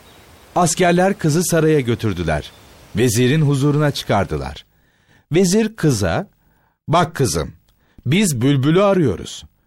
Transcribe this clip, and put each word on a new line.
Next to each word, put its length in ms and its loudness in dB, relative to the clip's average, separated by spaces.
Askerler 640 2
kızı 260 0
saraya 360 2
götürdüler. 720 -4
Vezirin 460 2
huzuruna 500 0
çıkardılar. 720 -4
Vezir 440 0
kıza, 540 -2
"Bak 280 0
kızım, 380 -4
biz 360 0
bülbülü 420 2
arıyoruz. 640 0